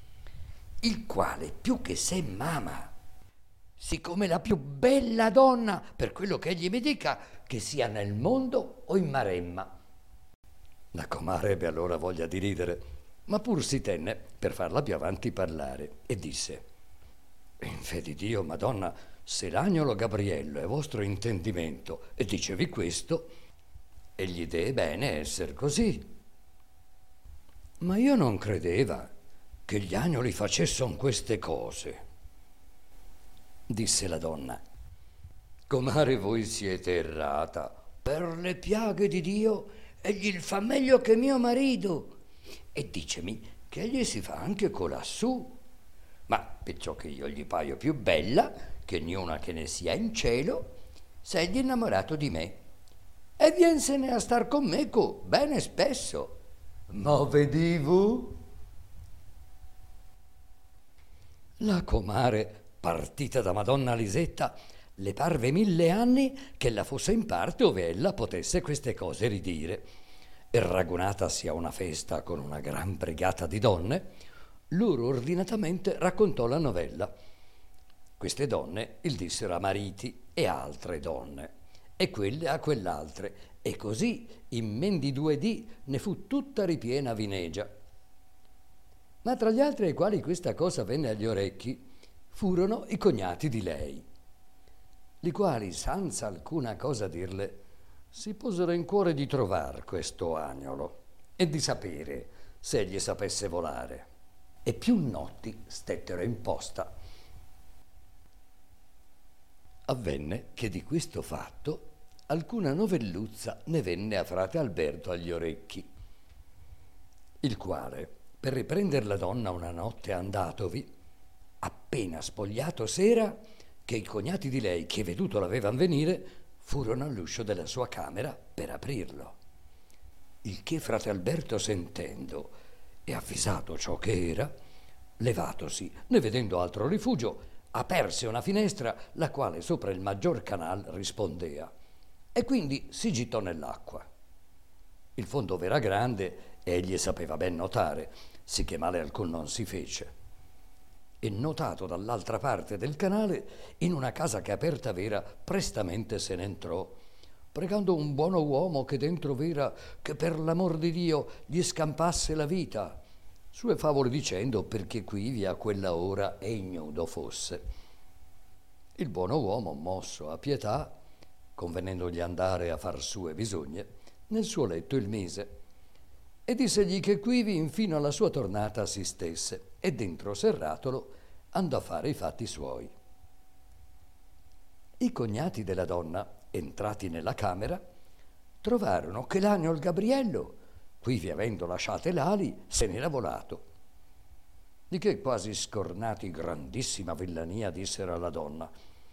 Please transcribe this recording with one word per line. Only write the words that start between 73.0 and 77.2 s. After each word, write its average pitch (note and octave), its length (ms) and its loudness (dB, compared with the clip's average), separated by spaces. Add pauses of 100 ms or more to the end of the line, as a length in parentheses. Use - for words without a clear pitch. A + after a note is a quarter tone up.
di G2 120 0
donne, G#2 520 4 (580)
loro D#3+ 380 4
ordinatamente F3 920 0
raccontò F#3 480 4
la C3 120 4
novella. F#2+ 520 0 (1080)